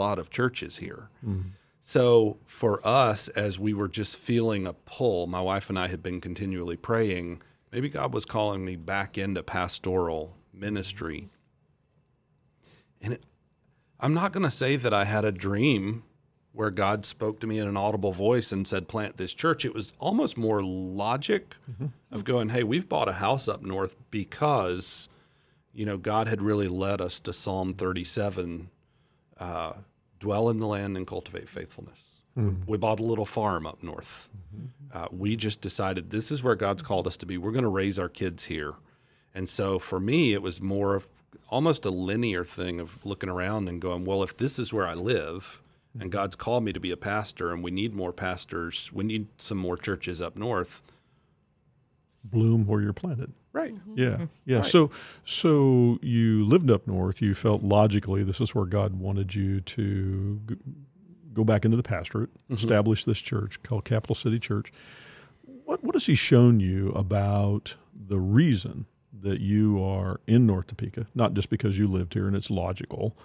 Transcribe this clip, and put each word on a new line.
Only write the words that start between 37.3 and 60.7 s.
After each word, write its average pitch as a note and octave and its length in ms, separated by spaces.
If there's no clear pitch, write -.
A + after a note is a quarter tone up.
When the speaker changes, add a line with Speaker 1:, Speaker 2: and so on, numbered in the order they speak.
Speaker 1:
We're F2+ 140
gonna A#2+ 180
raise F#2+ 300
our F2+ 100
kids F2+ 360
here. D2 280
And F#2+ 120
so G2 300
for F#2 220
me, A#2+ 340
it G2+ 80
was F#2 180
more G2 360
of G2 120
almost D3+ 360
a G#2 40
linear F#2 540
thing F2 360
of E2 260
looking G2 240
around F#2+ 400
and F2 100
going, F2+ 260
"Well, G2 180
if - 140
this C3+ 200
is A#2+ 160
where G2+ 140
I E2+ 80
live F2+ 680
and G#2 100
Speaker 2:
Mm-hmm. F#2 60
Speaker 1:
God's G2 260
called A#2+ 280
me G2+ 100
to F2+ 60
be F2+ 120
a E2+ 60
pastor G2+ 540
and F2 120
we F2 80
need G2+ 240
more F#2 180
pastors, F2+ 800
we F#2+ 100
need G#2+ 240
some - 200
more F2+ 200
churches F2 440
up E2+ 140
north." G#2 460
Speaker 2:
Bloom A2+ 440
where G#2 140
you're G2+ 120
planted. C#3+ 380
Speaker 1:
Right. C#4+ 200
Speaker 3:
Mm-hmm. G3+ 220
Speaker 2:
Yeah. B2+ 140
Speaker 3:
Mm-hmm. G#2+ 160
Speaker 2:
Yeah. B2+ 120
Speaker 1:
Right. G#2+ 80
Speaker 2:
So, D#3+ 260
so C3 760
you A2+ 440
lived C#3+ 240
up G#2 180
north. F#2+ 340
You G2+ 120
felt G#2 300
logically G2+ 600
this F#2+ 180
is A2+ 120
where G2+ 120
God G2+ 340
wanted G2 340
you G2 280
to G2 840
g-, A2+ 80